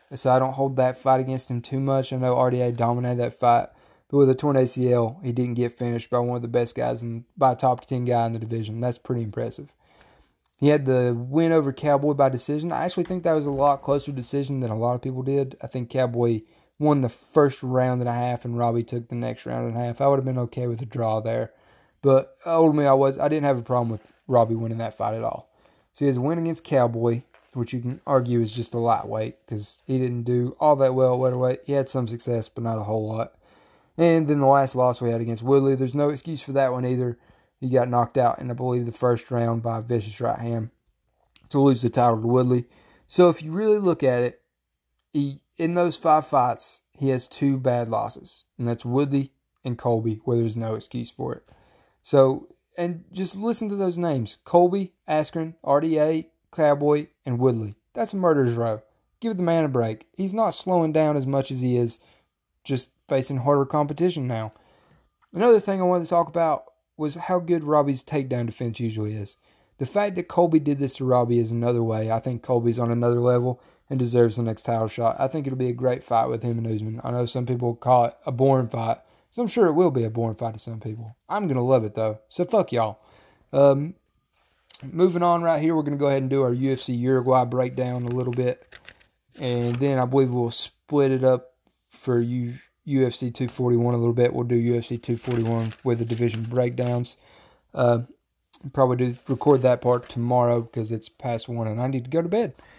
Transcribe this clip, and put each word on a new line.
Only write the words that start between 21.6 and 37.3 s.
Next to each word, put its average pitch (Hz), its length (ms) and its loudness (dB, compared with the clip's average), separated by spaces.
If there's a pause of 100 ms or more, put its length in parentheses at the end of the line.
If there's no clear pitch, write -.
But 135 360 4 (100)
ultimately, 160 400 4
I 135 60 6
was, 135 260 2
I 143 100 0
didn't 151 180 0
have 135 120 2
a 117 40 -8
problem 120 280 -2
with - 220 -10 (160)
Robbie 113 260 4
winning 113 240 -4
that 113 180 -8
fight 110 180 -4
at 113 100 -6
all. - 260 -6 (420)
So - 120 -4
he - 20 4
has 131 100 2
a 123 40 -2
win 156 180 -2
against 165 260 -4
Cowboy, 120 580 2 (320)
which 120 180 -6
you 123 80 -4
can 123 260 -8
argue 123 340 2
is 107 120 -2
just 117 220 -8
a 117 40 -4
lightweight, 110 680 -2
'cause 107 400 -10
he 131 120 -2
didn't 120 240 -4
do 123 380 -2
all 151 160 4
that 131 180 2
well 127 200 4
at 127 60 -2
welterweight. 127 440 0
He 139 80 -4
had 135 160 0
some 127 180 -4
success, 117 420 -4
but - 140 -10
not 113 160 -4
a 104 60 -6
whole 107 240 -4
lot. 110 260 -6 (640)
And 165 300 4
then 147 120 2
the 135 60 4
last 135 280 4
loss 127 260 0
we 120 100 -2
had 117 120 -2
against 117 200 -6
Woodley, 135 320 4
there's 127 200 -2
no 147 160 0
excuse 147 320 -8
for 135 100 -12
that 135 200 2
one 127 120 -4
either. 123 340 -2 (400)